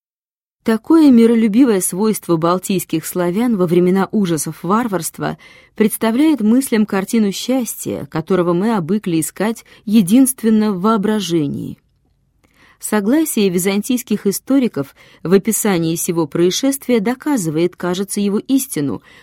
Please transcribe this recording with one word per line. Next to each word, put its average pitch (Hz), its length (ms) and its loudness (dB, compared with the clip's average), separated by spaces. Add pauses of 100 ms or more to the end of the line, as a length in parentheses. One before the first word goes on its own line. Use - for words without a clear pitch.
(640)
Такое 294 480 4
миролюбивое 226 680 4
свойство 185 560 -2
балтийских 170 680 -2
славян 190 520 -2
во 180 100 0
времена 180 440 2
ужасов 170 520 -2
варварства 175 720 -4 (380)
представляет 226 640 0
мыслям 220 460 2
картину 196 480 -2
счастья, 180 760 -6
которого 175 440 -2
мы 208 220 0
обыкли 175 440 -2
искать 196 460 -6 (180)
единственно 220 880 2
в 185 80 -4
воображении. 180 1000 -2 (1000)
Согласие 214 680 0
византийских 202 760 -2
историков 220 680 -2 (260)
в 170 120 0
описании 185 640 0
сего 165 320 -2
происшествия 233 760 -2
доказывает, 185 760 -2
кажется, 180 460 -6
его 202 180 -2
истину, 151 640 -4 (220)